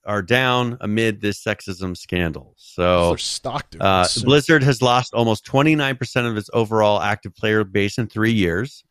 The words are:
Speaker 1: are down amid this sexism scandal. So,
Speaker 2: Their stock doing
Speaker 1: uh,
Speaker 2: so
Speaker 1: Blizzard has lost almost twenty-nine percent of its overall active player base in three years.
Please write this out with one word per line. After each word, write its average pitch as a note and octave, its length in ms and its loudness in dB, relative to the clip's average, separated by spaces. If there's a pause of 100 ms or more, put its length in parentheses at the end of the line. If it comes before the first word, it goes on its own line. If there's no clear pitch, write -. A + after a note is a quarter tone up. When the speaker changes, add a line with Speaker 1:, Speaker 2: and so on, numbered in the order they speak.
Speaker 1:
are G2+ 160 -2
down B2 580 0
amid G#2+ 400 -2
this G2+ 240 -4
sexism F#2+ 500 -6
scandal. E2+ 600 -6
So, F2 540 2
Speaker 2:
Their E2+ 80 -2
stock - 500 -8
doing - 140 -12
Speaker 1:
uh, F#2+ 220 4
Speaker 2:
so A#2 200 -2
Speaker 1:
Blizzard C#3+ 380 4
has C3 180 2
lost B2 320 2
almost A2+ 320 0
twenty-nine C#3 520 0
percent B2 320 -4
of A2 100 -4
its G#2 160 -6
overall G#2+ 440 2
active G2+ 380 -4
player G#2+ 280 0
base G2+ 340 -2
in A#2 80 -4
three A2 260 0
years. G2 580 -2